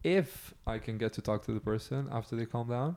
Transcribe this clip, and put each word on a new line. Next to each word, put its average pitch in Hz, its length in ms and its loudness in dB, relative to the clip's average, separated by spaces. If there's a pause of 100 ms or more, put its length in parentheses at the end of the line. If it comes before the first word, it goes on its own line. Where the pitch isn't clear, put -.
If 175 520 2 (120)
I 113 120 0
can 110 180 -4
get 110 180 2
to - 60 -4
talk 107 240 2
to - 80 -2
the 110 80 0
person 131 500 0
after 117 260 -2
they 113 100 0
calm 117 240 -2
down, 135 260 0